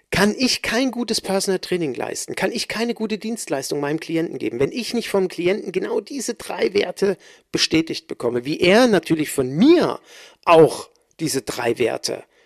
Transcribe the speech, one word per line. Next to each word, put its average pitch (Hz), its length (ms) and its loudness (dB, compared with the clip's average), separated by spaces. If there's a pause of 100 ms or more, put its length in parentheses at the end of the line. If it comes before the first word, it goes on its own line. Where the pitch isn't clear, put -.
(120)
kann 208 260 2
ich - 240 -2
kein 254 300 -2
gutes 226 300 -4
Personal 190 380 -2
Training 170 340 -4
leisten, - 420 -8
kann 190 160 -2
ich 226 160 -6
keine 226 260 -4
gute 214 240 -6
Dienstleistung 160 600 -6
meinem 147 200 -2
Klienten 165 400 -4
geben, 113 200 -4
wenn 139 120 0
ich 233 220 -8
nicht 233 160 -4
vom 190 180 0
Klienten 180 440 -4
genau 208 300 -4
diese 247 320 -8
drei 185 400 -4
Werte 190 440 0 (340)
bestätigt 160 560 -2
bekomme, 120 360 -4
wie 147 160 -4
er 214 280 6
natürlich 165 420 2
von 127 200 -2
mir 196 500 4 (460)
auch 165 440 6 (300)
diese 135 240 -2
drei 117 340 -2
Werte - 460 -2 (220)